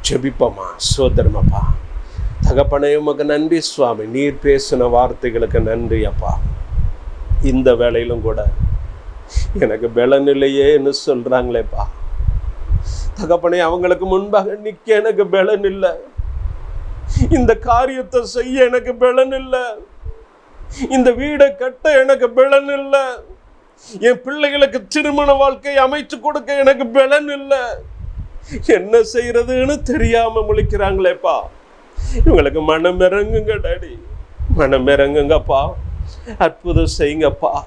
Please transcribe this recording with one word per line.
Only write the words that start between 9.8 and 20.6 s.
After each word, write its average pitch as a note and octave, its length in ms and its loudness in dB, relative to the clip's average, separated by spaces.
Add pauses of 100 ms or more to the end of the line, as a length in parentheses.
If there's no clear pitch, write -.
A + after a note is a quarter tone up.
பலன் C#3 360 4
இல்லையேன்னு C#3 580 2 (120)
சொல்றாங்களேப்பா. B2 800 -2 (1400)
தகப்பனே, F3 480 0
அவங்களுக்கு F3+ 460 0
முன்பாக G3+ 420 0 (100)
நிக்க G#3+ 340 0
எனக்கு G#3 260 0 (100)
பலன் G3+ 360 2
இல்ல, F#3+ 140 -2 (1500)
இந்த A#3 160 4 (160)
காரியத்தை B3+ 520 0 (140)
செய்ய B3+ 340 2
எனக்கு B3 240 -2 (120)
பலன் C4 340 2
இல்ல, C4 180 -4 (1400)